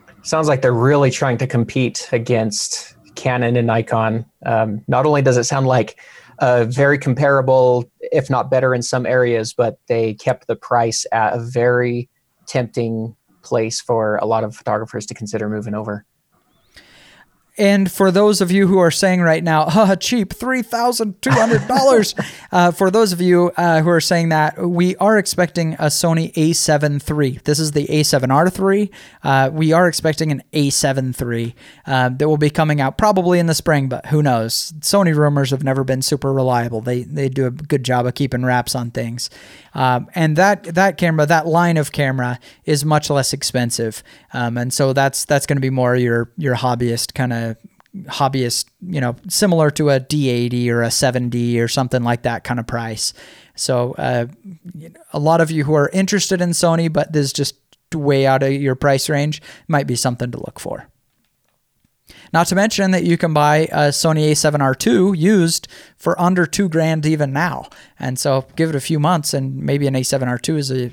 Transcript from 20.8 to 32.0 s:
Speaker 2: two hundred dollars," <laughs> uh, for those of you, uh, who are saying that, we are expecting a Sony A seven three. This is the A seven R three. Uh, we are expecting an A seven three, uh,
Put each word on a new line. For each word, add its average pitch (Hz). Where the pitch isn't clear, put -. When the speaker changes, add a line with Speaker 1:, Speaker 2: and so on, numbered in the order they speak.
Speaker 2:
two 262
hundred 226
dollars," 262
<laughs> -
uh, 175
for 185
those 208
of 170
you, 175
uh, 165
who 170
are 165
saying 165
that, 156
we 180
are 208
expecting 170
a 156
Sony 165
A 160
seven 147
three. 139
This 147
is 156
the 147
A 151
seven 131
R 156
three. 196
Uh, 135
we 156
are 175
expecting 156
an 135
A 143
seven 135
three, 120
uh, 127